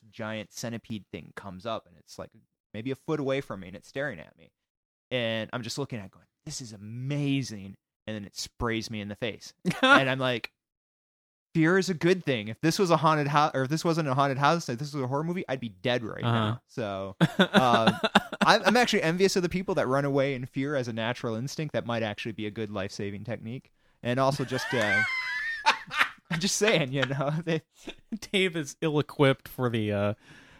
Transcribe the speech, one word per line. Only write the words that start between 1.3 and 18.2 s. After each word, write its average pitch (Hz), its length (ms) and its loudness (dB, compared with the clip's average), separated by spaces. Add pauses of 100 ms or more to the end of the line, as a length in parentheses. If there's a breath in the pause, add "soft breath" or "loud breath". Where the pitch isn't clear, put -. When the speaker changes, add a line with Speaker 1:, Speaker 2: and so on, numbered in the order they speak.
Speaker 1:
comes 92 320 -14
up, 113 180 -6
and 90 140 -20
it's, - 180 -20
like, - 140 -12 (420)
maybe 117 180 -6
a 131 40 -4
foot 156 240 -4
away 135 220 0
from 104 200 -10
me, 90 60 -14
and 92 100 -16
it's - 120 -20
staring 135 300 -6
at - 180 -20
me. 80 140 -20 (600)
And 113 420 -2
I'm 123 100 -6
just 110 140 -8
looking 131 220 -6
at 98 60 -12
it 95 60 -18
going, - 140 -20 (200)
"This 147 160 -10
is 113 120 -12
amazing." 120 1000 -4 (320)
And 110 80 -6
then 101 100 -10
it - 100 -20
sprays 113 540 -4
me 107 120 -8
in 101 60 -8
the 104 80 -10
face. - 380 -8 (140)
Speaker 2:
<laughs> - 160 -2
Speaker 1:
And 262 260 6
I'm 131 100 0
like, 127 320 -2 (1040)
"Fear 165 220 6
is 185 120 2
a 190 40 0
good 170 320 2
thing. 113 220 -2
If 110 140 -8
this 156 180 2
was 180 120 4
a 160 60 8
haunted 151 300 4
house, 147 260 4
or 135 100 2
if 127 60 -2
this 160 160 -2
wasn't 165 220 2
a 131 60 2
haunted 139 240 2
house, 156 320 2
if 120 100 -4
this 147 140 -8
was 143 100 -4
a 127 40 -2
horror 139 160 -2
movie, 175 260 -4
I'd - 100 -2
be 120 100 -6
dead 120 340 0
right - 200 -6
Speaker 2:
Uh-huh. 117 100 2
Speaker 1:
now." 113 340 0
So, 98 480 -6 (120)
Speaker 2:
<laughs> - 120 0
Speaker 1:
um, 123 560 4 (460)